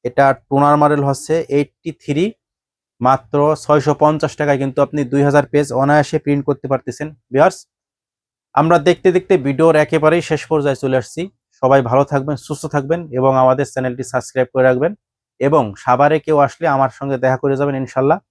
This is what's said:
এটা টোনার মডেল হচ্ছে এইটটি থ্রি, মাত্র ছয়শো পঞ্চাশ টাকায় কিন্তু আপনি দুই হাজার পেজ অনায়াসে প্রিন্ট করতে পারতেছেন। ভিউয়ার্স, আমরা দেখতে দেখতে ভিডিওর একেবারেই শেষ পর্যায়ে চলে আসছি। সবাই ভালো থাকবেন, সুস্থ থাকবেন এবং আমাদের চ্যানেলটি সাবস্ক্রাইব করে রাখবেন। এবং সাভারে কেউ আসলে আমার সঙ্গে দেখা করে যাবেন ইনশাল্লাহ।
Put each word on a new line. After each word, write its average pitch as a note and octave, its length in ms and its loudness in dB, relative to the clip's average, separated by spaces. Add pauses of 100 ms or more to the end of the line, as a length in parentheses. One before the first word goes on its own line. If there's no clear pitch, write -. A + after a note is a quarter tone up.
এটা C#3 180 2 (240)
টোনার C#3+ 280 2
মডেল D3 260 2
হচ্ছে C#3 300 -4 (160)
এইটটি C#3+ 420 -4
থ্রি, D3+ 340 -4 (760)
মাত্র C3 360 0 (260)
ছয়শো D3 380 0
পঞ্চাশ D3+ 380 0
টাকায় C#3+ 220 0
কিন্তু C3+ 200 -4
আপনি C#3 220 -2
দুই C3+ 200 0
হাজার C#3+ 280 2
পেজ D3 220 0
অনায়াসে C#3+ 460 0
প্রিন্ট C#3+ 260 -2
করতে C#3 220 -4
পারতেছেন। C3+ 400 -6 (240)
ভিউয়ার্স, D#3+ 260 4 (960)
আমরা E3 240 2
দেখতে F3+ 320 2
দেখতে F3+ 260 0
ভিডিওর C#3+ 380 2
একেবারেই D#3 540 2
শেষ D#3 120 -2 (100)
পর্যায়ে C#3+ 320 -2
চলে C3 180 0
আসছি। - 200 -12 (420)
সবাই C3+ 180 4
ভালো B2+ 220 0
থাকবেন, C#3 340 -4
সুস্থ - 280 -10
থাকবেন D3+ 340 -4 (120)
এবং C3 260 0
আমাদের C3 360 2
চ্যানেলটি B2+ 300 -6
সাবস্ক্রাইব B2+ 500 -4
করে C3 100 0
রাখবেন। C3 280 2 (480)
এবং C3 380 0
সাভারে C#3+ 420 0
কেউ D#3 180 -2
আসলে C#3+ 300 0
আমার C3+ 300 0
সঙ্গে C#3 200 -6
দেখা C3 200 0
করে C#3 220 -2
যাবেন C#3+ 160 -2
ইনশাল্লাহ। C3+ 440 -2 (120)